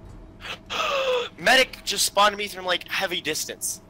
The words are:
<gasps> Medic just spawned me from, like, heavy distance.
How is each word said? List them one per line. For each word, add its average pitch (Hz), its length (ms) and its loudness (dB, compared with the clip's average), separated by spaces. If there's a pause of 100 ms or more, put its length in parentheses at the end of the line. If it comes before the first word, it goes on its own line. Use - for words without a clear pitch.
<gasps> - 1300 -4
Medic 233 460 4
just - 220 0
spawned 202 300 4
me 202 120 -4
from, 185 160 -10
like, 180 240 0
heavy 185 320 -2
distance. - 680 -6